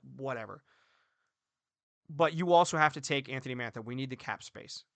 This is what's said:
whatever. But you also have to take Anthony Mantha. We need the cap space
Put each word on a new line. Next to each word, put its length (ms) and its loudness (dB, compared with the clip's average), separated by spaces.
whatever. 480 -8
But 240 4
you 200 4
also 240 8
have 160 4
to 80 -8
take 260 -2
Anthony 280 -6
Mantha. 280 -8
We 120 -8
need 140 -4
the 60 -8
cap 280 -8
space 420 -14